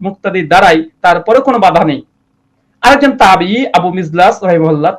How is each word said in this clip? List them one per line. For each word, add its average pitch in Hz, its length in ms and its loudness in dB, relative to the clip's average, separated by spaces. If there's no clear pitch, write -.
মুক্তাদি 185 460 -8
দাঁড়ায়, 170 360 2
তারপরে 180 380 0
কোনো 262 200 -2
বাধা 185 240 2
নেই। 135 200 -6
আরেকজন 277 300 2
তাবি 196 640 0
আবু 175 200 -2
মিজলাস 180 500 -2
রাহিমাহুল্লাহ, 160 560 0